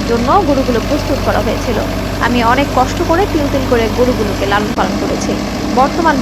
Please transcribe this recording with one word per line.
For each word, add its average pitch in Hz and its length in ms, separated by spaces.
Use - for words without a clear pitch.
জন্য 233 200
গরুগুলো 254 420
প্রস্তুত 294 360
করা 202 160
হয়েছিল। 214 380
আমি 233 240
অনেক 262 220
কষ্ট 254 220
করে 339 240
তিল 294 200
তিল 262 180
করে 233 140
গরুগুলোকে 220 480
লালন 208 300
পালন 190 240
করেছি। - 320
বর্তমান 277 480